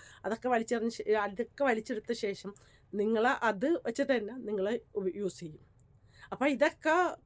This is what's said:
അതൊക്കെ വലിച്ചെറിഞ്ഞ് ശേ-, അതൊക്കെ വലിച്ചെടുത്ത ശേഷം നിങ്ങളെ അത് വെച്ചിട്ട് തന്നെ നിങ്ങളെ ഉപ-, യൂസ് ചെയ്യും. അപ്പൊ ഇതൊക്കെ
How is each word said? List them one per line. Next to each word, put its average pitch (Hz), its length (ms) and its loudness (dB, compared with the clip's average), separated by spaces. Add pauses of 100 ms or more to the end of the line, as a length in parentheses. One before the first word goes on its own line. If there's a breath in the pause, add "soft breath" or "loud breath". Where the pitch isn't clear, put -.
(240 soft breath)
അതൊക്കെ 220 240 -2
വലിച്ചെറിഞ്ഞ് 233 420 0
ശേ-, 214 260 0
അതൊക്കെ 208 480 -2
വലിച്ചെടുത്ത 226 480 0
ശേഷം 202 420 -6 (400 soft breath)
നിങ്ങളെ 220 380 4 (100)
അത് 214 240 2 (200)
വെച്ചിട്ട് 269 300 0
തന്നെ 214 220 -4
നിങ്ങളെ 208 420 -2 (160)
ഉപ-, 190 200 -2
യൂസ് 202 240 -4
ചെയ്യും. 156 240 -14 (680 soft breath)
അപ്പൊ 247 140 -2
ഇതൊക്കെ 302 480 2 (320)